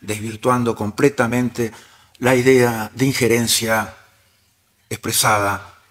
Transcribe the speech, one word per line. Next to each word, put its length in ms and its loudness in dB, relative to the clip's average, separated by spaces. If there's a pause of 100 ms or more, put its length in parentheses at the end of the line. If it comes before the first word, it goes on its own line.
desvirtuando 720 -2
completamente 960 -2 (460)
la 160 4
idea 600 4
de 120 0
injerencia 880 0 (960)
expresada 880 -4 (140)